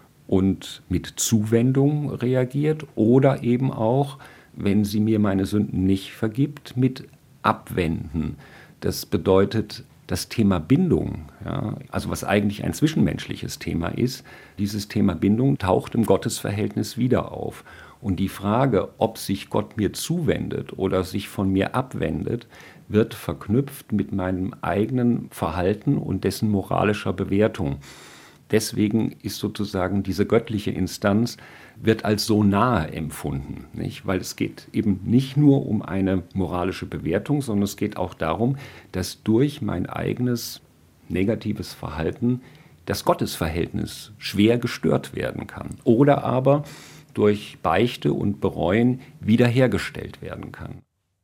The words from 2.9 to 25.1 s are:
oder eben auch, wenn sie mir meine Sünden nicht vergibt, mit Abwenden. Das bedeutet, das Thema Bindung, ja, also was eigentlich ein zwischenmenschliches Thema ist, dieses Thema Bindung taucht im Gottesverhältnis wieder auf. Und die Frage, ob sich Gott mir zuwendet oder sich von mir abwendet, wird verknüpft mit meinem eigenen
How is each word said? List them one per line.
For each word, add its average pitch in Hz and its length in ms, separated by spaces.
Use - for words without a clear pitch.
oder 131 480
eben 127 300
auch, 127 460
wenn 101 320
sie 104 160
mir 110 180
meine 98 260
Sünden 101 400
nicht 98 280
vergibt, 135 640
mit 127 260
Abwenden. 82 960
Das - 260
bedeutet, 98 800
das - 220
Thema 98 320
Bindung, 85 640
ja, 87 320
also 101 180
was - 140
eigentlich 104 400
ein 87 100
zwischenmenschliches - 840
Thema 85 300
ist, - 340
dieses 101 300
Thema 101 260
Bindung 110 440
taucht - 380
im 113 100
Gottesverhältnis 104 920
wieder 120 360
auf. - 320
Und 98 180
die 95 120
Frage, 107 680
ob - 200
sich - 320
Gott 104 280
mir 101 160
zuwendet 78 840
oder 92 280
sich 101 240
von 98 200
mir 95 240
abwendet, 82 720
wird 107 240
verknüpft - 800
mit 98 180
meinem 92 500
eigenen 117 720